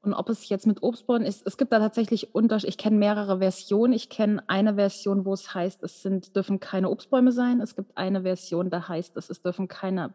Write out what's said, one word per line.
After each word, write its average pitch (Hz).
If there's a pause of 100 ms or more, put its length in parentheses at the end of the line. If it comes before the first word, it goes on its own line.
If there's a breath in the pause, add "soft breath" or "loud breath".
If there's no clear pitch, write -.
Und 202
ob -
es -
jetzt 196
mit 202
Obstbäumen 233
ist, -
es -
gibt 254
da 226
tatsächlich 214
Unterschied. 220
Ich -
kenn 214
mehrere 202
Versionen. 202
Ich -
kenn 208
eine 202
Version, 196
wo 196
es -
heißt, 180
es -
sind, 190
dürfen 196
keine 190
Obstbäume 254
sein. 247
Es 214
gibt -
eine 190
Version, 180
da 175
heißt 175
es, -
es 180
dürfen 180
keine 185